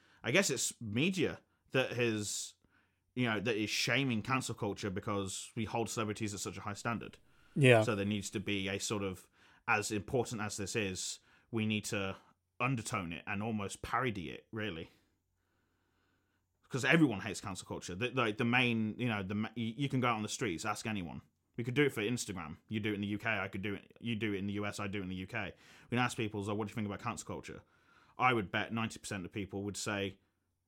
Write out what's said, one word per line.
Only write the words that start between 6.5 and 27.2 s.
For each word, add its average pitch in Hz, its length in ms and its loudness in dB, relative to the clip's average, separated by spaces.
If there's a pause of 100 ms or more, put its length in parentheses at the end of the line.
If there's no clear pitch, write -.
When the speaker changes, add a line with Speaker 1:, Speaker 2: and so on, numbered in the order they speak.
Speaker 1:
a - 20 -10
high 104 140 -6
standard. - 420 -4 (400)
Speaker 2:
Yeah. 127 260 10
Speaker 1:
So 113 120 2
there 98 100 2
needs 101 260 0
to 107 100 -4
be 98 280 0
a 98 100 0
sort 104 240 -2
of, 95 240 -4 (400)
as 107 240 2
important 110 520 -2
as 104 160 -4
this 101 180 -4
is, 98 440 -2 (300)
we 110 140 0
need 107 220 0
to 98 300 -2 (440)
undertone 113 520 -2
it 82 140 -10
and 101 160 -4
almost 107 380 -4
parody 110 500 -2
it, 57 220 -12
really. 101 380 -6 (1800)
'Cause 127 160 -2
everyone 135 380 6
hates 101 180 -6
cancel 98 260 -8
culture. 90 280 -6
The, 113 160 -2
like, 113 260 2
the 127 80 2
main, 117 540 4
you 123 100 0
know, 104 140 0
the 98 120 -4
ma-, 104 200 0
you, 117 240 -2
you 139 100 0
can 131 120 0
go 123 80 4
out 117 80 2
on 107 60 -2
the 107 60 -2
streets, 98 380 -2
ask 104 200 -4
anyone. 85 360 -6 (340)
We 120 80 -4
could 123 100 -2
do 143 80 6
it 139 120 4
for 110 80 -2
Instagram. 92 540 -4 (120)
You 110 100 -2
do 107 140 0
it 101 40 -2
in 98 40 -2
the 101 80 -2
U 104 100 -2
K, 113 100 -4
I 101 200 0
could 98 140 -8
do 101 120 -4
it, - 80 -8 (180)
you 117 140 -4
do 104 200 0
it 95 40 -2
in 95 80 -4
the 101 80 -2
U 104 120 -2
S, 104 120 -6
I 104 80 -4
do 101 120 -4
it 98 40 -4
in 92 60 -6
the 92 80 -6
U 92 100 -6
K. 104 260 -6 (380)
We 117 60 0
can 123 80 4
ask 120 120 0
people, 104 280 -2
so, 104 100 -2
"What 104 140 -2
do - 40 -14
you - 40 -12
think 107 100 -2
about 98 160 -4
cancel 110 240 -6